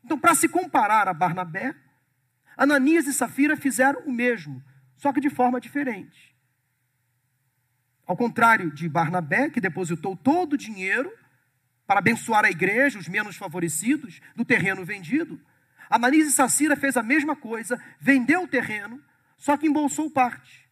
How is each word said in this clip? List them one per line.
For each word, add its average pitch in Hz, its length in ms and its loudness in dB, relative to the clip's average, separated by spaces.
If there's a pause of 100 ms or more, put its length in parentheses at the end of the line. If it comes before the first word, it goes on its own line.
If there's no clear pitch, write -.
Então, 311 140 -4
para 339 180 4
se 320 120 2
comparar 269 600 2
a 180 60 -2
Barnabé, 180 600 -2 (840)
Ananias 285 480 4
e 277 80 -4
Safira 285 440 0
fizeram 277 440 2
o 294 100 -8
mesmo, 214 520 -2 (320)
só 285 160 -2
que 294 80 -2
de 269 100 0
forma 247 300 0
diferente. - 760 -10 (1700)
Ao 180 80 -2
contrário 226 560 2
de 151 160 -10
Barnabé, 170 600 -2
que 254 100 -4
depositou 180 560 -6
todo 302 380 0
o 285 40 -2
dinheiro 208 540 -4 (760)
para 202 140 2
abençoar 214 460 0
a 208 40 4
igreja, 202 480 0
os 170 100 -14
menos 202 280 -6
favorecidos, 180 840 -4 (140)
do 233 100 -4
terreno 190 400 0
vendido, 202 540 -6 (500)
Ananias 269 380 4
e 269 40 -2
Safira 285 440 2
fez 277 220 -2
a 226 60 0
mesma 285 320 0
coisa, 226 460 -10 (180)
vendeu 269 440 2
o 269 40 -8
terreno, 226 540 -6 (360)
só 285 200 0
que 311 100 -2
embolsou 294 420 0
parte. - 640 -4